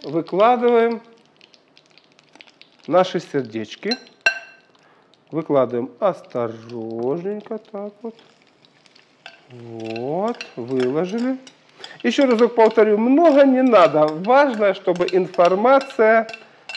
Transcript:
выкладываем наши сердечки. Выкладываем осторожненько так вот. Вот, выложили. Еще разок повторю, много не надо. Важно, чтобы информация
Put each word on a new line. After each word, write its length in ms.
выкладываем 1000
наши 360
сердечки. 720
Выкладываем 580
осторожненько 1600
так 440
вот. 140
Вот, 960
выложили. 800
Еще 220
разок 300
повторю, 420
много 480
не 160
надо. 460
Важно, 680
чтобы 380
информация 1160